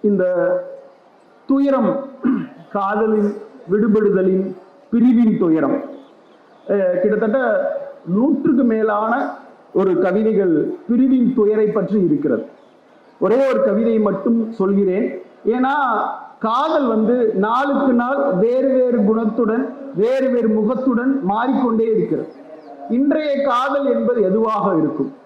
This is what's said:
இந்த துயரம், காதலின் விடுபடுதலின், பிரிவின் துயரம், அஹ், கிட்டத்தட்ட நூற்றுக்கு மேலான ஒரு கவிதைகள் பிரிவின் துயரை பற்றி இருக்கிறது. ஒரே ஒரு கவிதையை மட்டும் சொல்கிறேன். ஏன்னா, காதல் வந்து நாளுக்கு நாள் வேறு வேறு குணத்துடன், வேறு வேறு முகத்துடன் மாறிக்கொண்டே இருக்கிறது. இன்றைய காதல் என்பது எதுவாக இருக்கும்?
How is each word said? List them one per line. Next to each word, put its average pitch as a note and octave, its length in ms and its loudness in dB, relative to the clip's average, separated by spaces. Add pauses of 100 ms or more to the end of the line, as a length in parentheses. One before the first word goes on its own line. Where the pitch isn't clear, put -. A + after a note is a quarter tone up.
இந்த F3+ 480 0 (960)
துயரம், C4+ 500 2 (720)
காதலின் G#3 640 0 (380)
விடுபடுதலின், G3 840 2 (360)
பிரிவின் A3+ 480 4
துயரம், D#3+ 420 0 (880)
அஹ், F#3+ 320 0
கிட்டத்தட்ட G#3+ 600 0 (460)
நூற்றுக்கு B3+ 580 2
மேலான A3 640 0 (460)
ஒரு F#3 240 2
கவிதைகள் F#3+ 760 0 (140)
பிரிவின் B3 460 2
துயரை G#3+ 320 2
பற்றி G3+ 340 0
இருக்கிறது. C#3+ 440 0 (760)
ஒரே A#3+ 320 2
ஒரு A3+ 120 0
கவிதையை A3 360 2
மட்டும் A3 520 0
சொல்கிறேன். G3 680 0 (240)
ஏன்னா, B3+ 280 0 (640)
காதல் C#4 480 0
வந்து A3 480 2
நாளுக்கு B3+ 580 0
நாள் A#3+ 420 0
வேறு B3 340 0
வேறு B3 360 2
குணத்துடன், A3+ 640 0 (260)
வேறு B3+ 340 0
வேறு A#3+ 200 0
முகத்துடன் A#3 720 0
மாறிக்கொண்டே A3+ 640 0
இருக்கிறது. G3+ 440 -2 (600)
இன்றைய C#4 560 0
காதல் C4+ 400 0
என்பது A#3 360 0
எதுவாக G3+ 540 0
இருக்கும்? C#3 360 -2 (140)